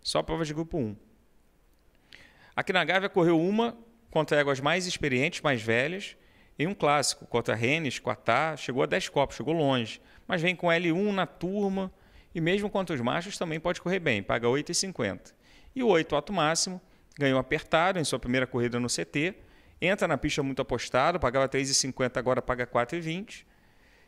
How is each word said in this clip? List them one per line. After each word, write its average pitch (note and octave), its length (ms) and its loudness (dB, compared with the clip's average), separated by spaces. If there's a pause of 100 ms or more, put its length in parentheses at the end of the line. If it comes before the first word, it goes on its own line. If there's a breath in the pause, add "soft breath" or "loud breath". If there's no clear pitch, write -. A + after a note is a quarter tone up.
Só - 200 -2
provas D#3+ 260 -4
de D3+ 60 -8
grupo E3 240 -6
um. A2 180 -2 (1600 loud breath)
Aqui F#3 180 -2
na F3+ 100 4
Gávea F#3 240 2
correu E3+ 320 6
uma G#3+ 380 2 (320)
contra D#3 300 2
éguas C#3 200 2
mais E3 260 0
experientes, D3 560 0
mais C3 200 0
velhas, C3 560 -2 (400 soft breath)
em C#3+ 100 0
um G3+ 60 -2
clássico, D3 540 0
contra A#2 280 0
Rennes, C3 440 0
Quatá, C#3 580 0
chegou B2+ 240 -4
a D3+ 60 2
dez F3+ 200 -2
copos, - 300 0
chegou C3+ 160 -4
longe. C3+ 480 0 (260 soft breath)
Mas F3+ 140 0
vem F3+ 140 2
com E3+ 160 0
L E3+ 200 2
um G3+ 220 0
na F#3 140 0
turma, F#3+ 640 -4 (400 soft breath)
e F3 80 -4
mesmo G3 280 0
contra F3+ 260 -2
os B2 60 -2
machos D#3+ 360 -2
também D#3+ 220 -4
pode F3 200 -2
correr F#3 200 -2
bem, B2+ 220 2
paga A#2+ 280 0
oito D3 220 0
e E3+ 40 -2
cinquenta. - 560 -4 (440 soft breath)
E B3+ 80 -2
o A#3 40 2
oito D#3+ 280 4
alto D3 180 -2
máximo, E3+ 480 0 (360 soft breath)
ganhou C3+ 220 2
apertado E3 600 2
em D#3 40 0
sua C3 140 0
primeira B2+ 300 -2
corrida A#2+ 320 -2
no A#2+ 100 -2
C - 160 -4
T, D#3 300 -4 (440 soft breath)
entra F#3 280 0
na C#3+ 100 0
pista D3+ 240 -2
muito C3+ 200 -2
apostado, C3+ 580 0
pagava C3+ 280 2
três C3+ 220 -2
e C3 60 0
cinquenta, C3 440 -2
agora B2 220 0
paga B2 240 -2
quatro A#2+ 320 -2
e F3 40 -6
vinte. E3+ 440 -10 (640 soft breath)